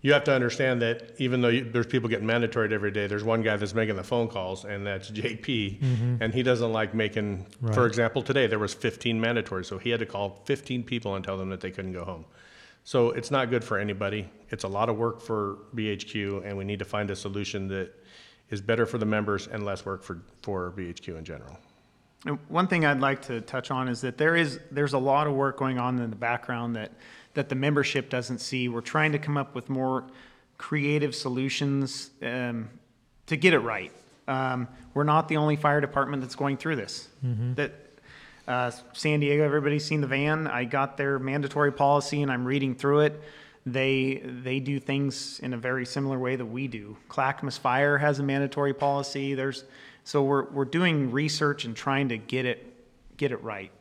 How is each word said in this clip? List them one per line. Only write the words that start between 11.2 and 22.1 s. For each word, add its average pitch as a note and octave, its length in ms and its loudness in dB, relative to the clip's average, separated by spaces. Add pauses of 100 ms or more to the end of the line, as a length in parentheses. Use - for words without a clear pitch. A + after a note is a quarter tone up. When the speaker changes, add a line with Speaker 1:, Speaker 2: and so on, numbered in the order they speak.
Speaker 1:
tell G2 100 -4
them F#2+ 140 -4
that F#2 120 -6
they F#2 100 -6
couldn't F#2 220 -8
go F2 120 -8
home. E2+ 200 -10 (580)
So A#2+ 260 4
it's A#2+ 220 -4
not C3 180 2
good A#2+ 140 2
for G#2 160 -2
anybody. G2+ 500 -2 (220)
It's A2 120 -6
a - 40 -4
lot G2+ 200 0
of A2 100 0
work A#2 220 -2
for G2+ 380 -4 (160)
B A2 140 -2
H G2+ 200 -6
Q, G2 380 -4
and G2+ 100 -6
we G2 80 -4
need G2+ 160 -4
to G2+ 60 -4
find G#2 240 -2
a F#2+ 60 -2
solution G2 540 -6
that F#2+ 220 -4 (600)
is G2+ 100 -6
better A2+ 240 2
for A#2 140 -4
the A2 60 0
members G#2 420 0
and G#2 180 -6
less G2 180 -6
work F#2+ 200 -8
for, F2 180 -10 (220)
for F2+ 260 -4
B F2+ 200 -8
H E2+ 120 -12
Q F2 160 -10
in D#2 80 -12
general. C#2 320 -14 (680)